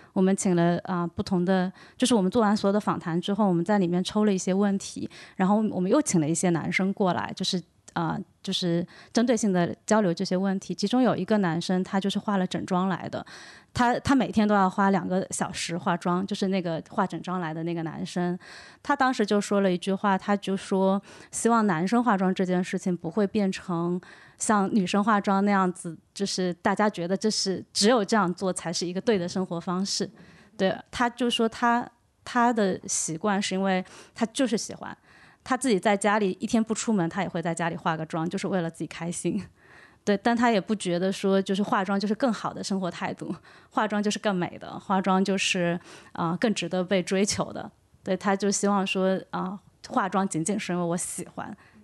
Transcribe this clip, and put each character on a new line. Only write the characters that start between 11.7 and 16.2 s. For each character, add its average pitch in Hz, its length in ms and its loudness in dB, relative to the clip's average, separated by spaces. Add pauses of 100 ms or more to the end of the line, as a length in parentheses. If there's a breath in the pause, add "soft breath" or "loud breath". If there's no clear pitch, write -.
他 196 160 -2
就 196 120 0
是 202 80 -2
化 202 180 -2
了 185 100 0
整 185 200 -4
妆 185 220 0
来 - 200 -4
的， 120 160 -8 (480 loud breath)
他， 247 280 2
他 - 140 2
每 208 160 2
天 208 160 2
都 208 80 2
要 196 140 6
花 196 220 2
两 190 160 2
个 180 240 0
小 - 200 -4
时 170 280 -6
化 175 180 0
妆， 180 300 -2